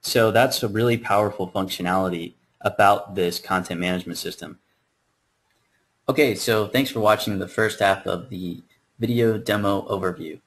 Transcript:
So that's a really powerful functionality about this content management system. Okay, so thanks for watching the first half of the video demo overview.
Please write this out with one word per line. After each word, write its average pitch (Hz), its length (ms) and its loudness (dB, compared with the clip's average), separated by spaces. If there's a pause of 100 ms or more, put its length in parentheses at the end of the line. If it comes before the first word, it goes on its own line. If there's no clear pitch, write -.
So 113 280 2
that's 113 320 2
a 117 60 -2
really 113 300 2
powerful 101 500 0
functionality 90 840 -2 (260)
about 101 540 2
this 87 240 0
content 87 420 -4
management 90 380 -4
system. 82 400 -12 (1500)
Okay, 139 280 2
so 107 320 0
thanks 131 240 0
for 113 100 -4
watching 107 380 2
the 92 100 -6
first 107 320 0
half 98 260 2
of 87 220 -4
the 90 340 -10 (360)
video 113 400 2
demo 101 500 0
overview. 87 580 -4